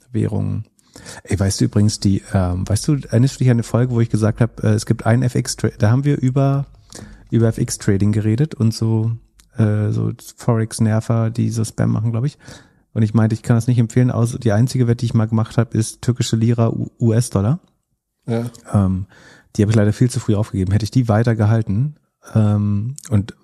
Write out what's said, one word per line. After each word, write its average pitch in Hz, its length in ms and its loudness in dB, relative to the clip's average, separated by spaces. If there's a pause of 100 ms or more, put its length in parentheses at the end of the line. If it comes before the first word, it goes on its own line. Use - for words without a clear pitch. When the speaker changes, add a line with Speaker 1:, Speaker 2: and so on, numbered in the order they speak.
(100)
Speaker 1:
Währungen. 104 540 -4 (580)
Ey, - 160 -4
weißt 98 220 0
du 123 60 2
übrigens, 107 340 0
die, 98 240 0 (100)
ähm, 92 340 -2
weißt - 200 -2
du, 156 60 2
erinnerst 131 420 0
du - 20 -18
dich 127 120 2
an 117 60 4
eine 117 60 0
Folge, 123 300 0
wo 117 80 2
ich 117 100 0
gesagt 107 300 0
hab, - 240 -2
äh, 110 60 2
es 107 160 0
gibt - 200 -2
einen 117 160 4
F 127 140 -2
X 120 200 -4
Tra-, - 220 -4
da 104 140 4
haben 139 120 2
wir 143 160 0
über, 139 460 0 (640)
über 113 160 4
F 113 120 0
X 120 200 -4
Trading 104 320 2
geredet 110 460 0
und 113 180 0
so, 110 380 -2 (440)
äh, 107 340 0
so 110 220 -2 (240)
Forex-Nerver, 113 960 0
die 110 200 -2
so 113 140 -4
Spam 113 260 -2
machen, 113 220 -2
glaub 113 120 -4
ich. 147 140 -6 (560)
Und 110 80 2
ich 107 100 0
meinte, 110 220 2
ich - 80 -8
kann 120 140 2
das 113 100 0
nicht 123 120 2
empfehlen, 123 320 2
außer 120 280 -2
die 110 140 0
einzige 123 340 2
Wette, 117 120 0
die 120 80 -4
ich 113 80 -4
mal 110 120 2
gemacht 113 320 -2
hab, 113 160 -2
ist - 280 -4
türkische 120 340 -2
Lira, 113 320 2
U-, 117 220 -4 (100)
U-S-Dollar. 117 580 0 (680)
Speaker 2:
Ja. 117 180 -4 (280)
Speaker 1:
Ähm, 95 340 2 (500)
die 107 60 4
hab 98 60 2
ich 107 80 2
leider 104 160 4
viel 123 180 0
zu 117 100 -6
früh 107 160 0
aufgegeben. 95 360 -2
Hätte 104 120 0
ich 104 60 -6
die 127 180 0
weiter 113 260 2
gehalten, 110 640 0 (380)
ähm, 104 600 0 (160)
und 107 340 -2